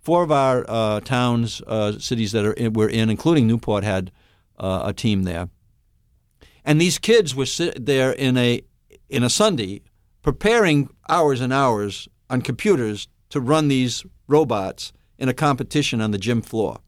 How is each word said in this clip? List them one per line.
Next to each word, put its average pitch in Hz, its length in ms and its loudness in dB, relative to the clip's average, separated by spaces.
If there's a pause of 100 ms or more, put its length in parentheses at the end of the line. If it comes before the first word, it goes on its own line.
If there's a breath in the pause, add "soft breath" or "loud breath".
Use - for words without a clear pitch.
four 175 220 2
of 156 80 0
our, 131 380 2
uh, 110 300 0
towns, 120 640 -2
uh, 107 340 -2
cities 113 340 -4
that 104 120 0
are 107 80 0
in, 113 200 -2
were 107 160 2
in, 110 200 0
including 127 380 2
Newport, 110 360 0
had, 95 280 -2 (480)
uh, 95 260 -4
a 101 80 -4
team 101 300 0
there. 87 260 -4 (1160 soft breath)
And 147 140 2
these 170 200 2
kids 208 360 2
were 135 100 -2
sit 160 400 -6
there 131 260 2
in 127 260 0
a, 120 240 2 (480)
in 123 140 0
a 123 60 2
Sunday 120 520 0 (400)
preparing 170 680 2 (200)
hours 147 320 2
and 127 100 -2
hours 113 560 0 (220)
on 127 120 -2
computers 120 680 -2 (200)
to 143 120 -4
run 151 260 2
these 127 380 0 (220)
robots 120 680 0 (240)
in 131 100 -4
a 127 60 0
competition 143 680 -2
on 110 120 0
the 101 60 -2
gym 110 240 -2
floor. 95 460 -4